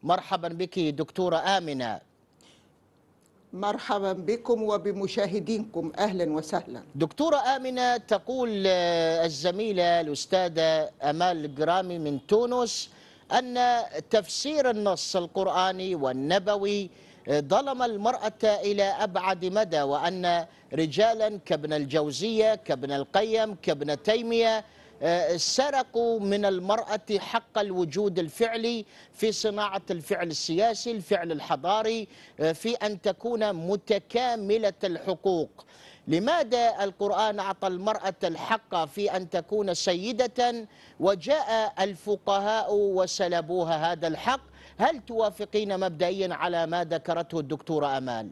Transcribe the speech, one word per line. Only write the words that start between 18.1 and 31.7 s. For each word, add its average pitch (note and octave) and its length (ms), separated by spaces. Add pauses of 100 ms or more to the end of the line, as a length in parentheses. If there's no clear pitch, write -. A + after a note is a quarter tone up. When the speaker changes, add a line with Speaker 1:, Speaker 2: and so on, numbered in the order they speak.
Speaker 1:
إلى G3+ 400
أبعد F#3 600
مدى، F#3 360
وأن E3+ 640 (280)
رجالا G#3 720
كابن D3+ 280
الجوزية، D3+ 840
كابن C#3 360
القيم، G#3+ 640
كابن D3 480
تيمية، A3+ 640 (360)
آه، E3+ 360
سرقوا A#3 840
من G3+ 260
المرأة G3 540 (180)
حق - 420
الوجود F#3 600
الفعلي A3+ 680 (280)
في A3 180
صناعة G3+ 580
الفعل F3 380
السياسي، G3 640
الفعل F3 400
الحضاري، G3+ 760 (320)